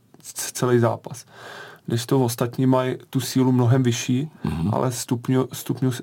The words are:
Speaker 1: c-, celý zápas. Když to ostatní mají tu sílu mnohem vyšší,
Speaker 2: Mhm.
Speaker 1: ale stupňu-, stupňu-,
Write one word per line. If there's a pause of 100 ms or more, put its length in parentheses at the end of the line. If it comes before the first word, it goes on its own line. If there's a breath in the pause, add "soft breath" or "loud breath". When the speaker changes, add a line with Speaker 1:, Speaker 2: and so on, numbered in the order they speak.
(240)
Speaker 1:
c-,
celý
zápas. (600 loud breath)
Když
to
ostatní
mají (120)
tu
sílu
mnohem
vyšší, (120)
Speaker 2:
Mhm.
Speaker 1:
ale
stupňu-,
stupňu-,